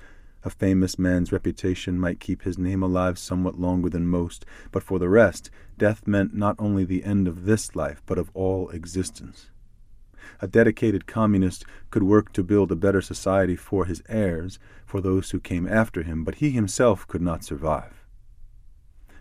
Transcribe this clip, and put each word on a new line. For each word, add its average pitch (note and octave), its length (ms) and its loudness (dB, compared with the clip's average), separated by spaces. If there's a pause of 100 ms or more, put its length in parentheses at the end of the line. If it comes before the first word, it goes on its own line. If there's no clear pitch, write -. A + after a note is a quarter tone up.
(420)
A F#2 80 -6
famous F#2+ 480 2
man's F2+ 340 2
reputation F#2 680 -2
might F2+ 220 -2
keep - 220 -6
his F2+ 160 -6
name F#2 240 0
alive F#2 360 0
somewhat F2+ 400 -4
longer F2+ 300 0
than E2+ 180 -2
most, F2 380 -2 (280)
but G2 100 -2
for F#2 160 -4
the F2 100 0
rest, G2+ 400 6 (300)
death G#2+ 280 2
meant G2+ 280 2
not G#2 240 0
only G2+ 260 0
the F#2 200 -2
end G2+ 240 2
of F2 160 -6
this G#2+ 320 0
life, D2 280 -6
but F2+ 140 -2
of E2+ 160 -4
all F#2+ 360 -2
existence. E2+ 800 -8 (920)
A G2 80 -6
dedicated A2 580 2
communist G2 580 2 (260)
could G#2+ 120 2
work G#2+ 300 4
to G2+ 100 -2
build F#2+ 280 2
a F#2 60 -2
better G2 240 4
society F2+ 560 0
for F#2 300 -2
his F2 220 -6
heirs, F#2 500 -2 (260)
for - 160 -6
those F#2+ 300 0
who F#2 100 -4
came F2 260 -4
after G#2+ 360 0
him, D#2+ 220 -4
but F2 120 -4
he D3+ 140 0
himself A2+ 560 2
could E2+ 160 -4
not E2 220 -4
survive. D2+ 600 -4 (1160)